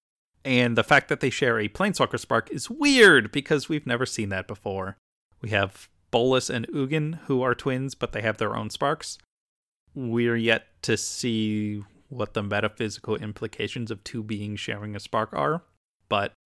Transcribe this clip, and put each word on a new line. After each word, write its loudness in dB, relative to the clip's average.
And 2
the 6
fact 4
that -2
they 0
share 0
a -2
planeswalker -2
spark -2
is -8
weird, 8
because -2
we've -4
never 0
seen -4
that -4
before. -6
We -6
have 0
Bolas 4
and -4
Ugin, -4
who 2
are 0
twins, -4
but -6
they -6
have -2
their -2
own -6
sparks. -4
We're 0
yet 2
to 2
see -2
what -6
the -2
metaphysical -4
implications -8
of -10
two -8
beings -8
sharing -8
a -10
spark -2
are, -2
but 0